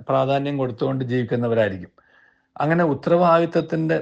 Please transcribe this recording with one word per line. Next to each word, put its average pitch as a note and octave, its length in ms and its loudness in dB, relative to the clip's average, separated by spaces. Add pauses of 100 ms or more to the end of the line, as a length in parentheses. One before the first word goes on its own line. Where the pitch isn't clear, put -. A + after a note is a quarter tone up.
പ്രാധാന്യം C#3 520 0
കൊടുത്തുകൊണ്ട് C3 480 -2
ജീവിക്കുന്നവരായിരിക്കും. A#2 880 -2 (640)
അങ്ങനെ E3 280 0
ഉത്തരവാദിത്തത്തിൻ്റെ E3 1160 2